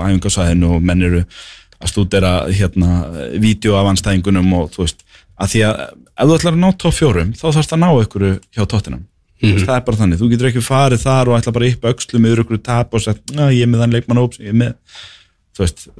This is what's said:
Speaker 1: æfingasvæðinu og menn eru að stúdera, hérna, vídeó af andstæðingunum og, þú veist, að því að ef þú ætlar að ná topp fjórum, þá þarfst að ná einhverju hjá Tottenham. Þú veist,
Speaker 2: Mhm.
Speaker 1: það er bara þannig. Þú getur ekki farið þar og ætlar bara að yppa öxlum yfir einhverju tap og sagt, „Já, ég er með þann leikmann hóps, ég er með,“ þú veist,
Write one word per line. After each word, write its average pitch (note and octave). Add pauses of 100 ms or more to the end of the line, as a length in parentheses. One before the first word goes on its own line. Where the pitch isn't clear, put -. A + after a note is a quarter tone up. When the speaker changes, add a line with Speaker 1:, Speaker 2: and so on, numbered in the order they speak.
Speaker 1:
æfingasvæðinu F2
og E2
menn F2+
eru F2 (540)
að -
stúdera, F#2+ (160)
hérna, F#2 (460)
vídeó G#2+
af G2
andstæðingunum F#2+
og, E2
þú F2
veist, - (340)
að G2
því A2
að G#2+ (360)
ef A#2
þú D#3+
ætlar E3
að E3+
ná F#3+
topp -
fjórum, F#2
þá -
þarfst D#3
að E3
ná F3+
einhverju G2+ (240)
hjá G#2+
Tottenham. E2 (380)
Þú G#2+
veist, G2
Speaker 2:
Mhm. F#2
Speaker 1:
það B2+
er B2
bara A2
þannig. F#2
Þú A#2
getur A#2+
ekki A#2+
farið C3+
þar C3
og A#2+
ætlar A2+
bara A#2
að B2
yppa A#2
öxlum A#2
yfir A2+
einhverju A2
tap A#2+
og A2
sagt, G#2 (100)
„Já, D3
ég B2
er A#2+
með A#2
þann A#2
leikmann A#2+
hóps, A#2+
ég G#2+
er G2+
með,“ A#2 (800)
þú -
veist, - (120)